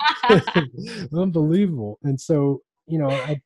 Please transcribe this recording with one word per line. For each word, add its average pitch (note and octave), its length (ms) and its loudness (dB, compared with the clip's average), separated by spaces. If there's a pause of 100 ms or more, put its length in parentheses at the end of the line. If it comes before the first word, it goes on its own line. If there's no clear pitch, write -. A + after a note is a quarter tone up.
(360)
<laughs> F3+ 800 -2
unbelievable. E3 840 0
And C#3 180 -2
so, C#3+ 400 0 (260)
you D#3+ 120 -2
know, C#3 120 0
I, C#3 360 -4